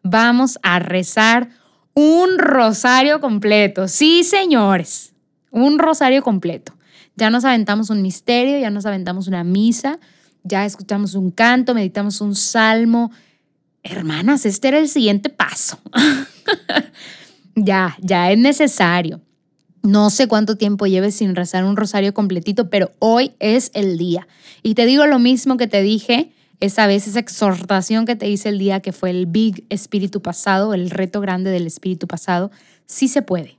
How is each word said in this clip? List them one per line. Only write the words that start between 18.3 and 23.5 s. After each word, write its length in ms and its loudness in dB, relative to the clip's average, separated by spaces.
es 80 4
necesario. 800 2
No 260 4
sé 180 2
cuánto 280 0
tiempo 320 0
lleves 280 0
sin 200 -2
rezar 300 -2
un 100 2
rosario 380 -2
completito, 560 -2
pero 300 0
hoy 400 2
es 340 0